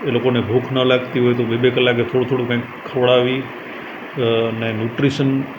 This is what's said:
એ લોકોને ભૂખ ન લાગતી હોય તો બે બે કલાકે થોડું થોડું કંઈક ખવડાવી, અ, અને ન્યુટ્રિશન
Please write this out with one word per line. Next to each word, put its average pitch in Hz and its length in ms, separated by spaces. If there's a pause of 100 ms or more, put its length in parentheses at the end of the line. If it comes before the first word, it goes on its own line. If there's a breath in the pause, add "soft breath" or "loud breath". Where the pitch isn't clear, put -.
એ 139 40
લોકોને 120 300
ભૂખ 120 320
ન 131 60
લાગતી 127 420
હોય 123 140
તો 120 100
બે 113 120
બે 123 140
કલાકે 123 320
થોડું 127 260
થોડું 123 200
કંઈક 120 140 (300)
ખવડાવી, 127 460
અ, - 800
અને 113 520
ન્યુટ્રિશન 135 680 (160)